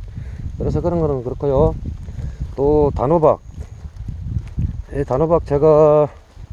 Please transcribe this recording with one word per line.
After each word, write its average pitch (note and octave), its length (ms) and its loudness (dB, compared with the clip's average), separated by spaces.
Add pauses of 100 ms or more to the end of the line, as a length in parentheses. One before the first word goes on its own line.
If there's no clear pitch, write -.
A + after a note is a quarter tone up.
(580)
그래서 A2+ 220 -2
그런 E3+ 200 0
거는 C#3+ 240 -2
그렇고요. C#3+ 500 0 (800)
또 C#3+ 400 2
단호박, D3 460 4 (1500)
이 C#3+ 100 -2
단호박 D#3 420 2
제가, D3+ 600 6 (440)